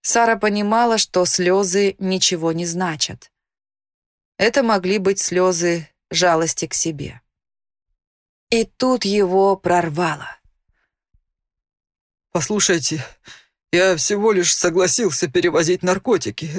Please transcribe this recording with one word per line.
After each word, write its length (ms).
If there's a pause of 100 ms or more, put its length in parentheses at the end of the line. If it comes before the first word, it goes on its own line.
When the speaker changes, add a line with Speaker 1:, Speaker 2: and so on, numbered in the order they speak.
Speaker 1:
Сара 360
понимала, 600
что 280
слезы 720
ничего 540
не 120
значат. 680 (1040)
Это 260
могли 340
быть 220
слезы 680 (220)
жалости 560
к 80
себе. 480 (1300)
И 160
тут 400
его 500
прорвало. 840 (1900)
Speaker 2:
«Послушайте, 760 (680)
я 240
всего 340
лишь 240
согласился 720
перевозить 560
наркотики 600 (140)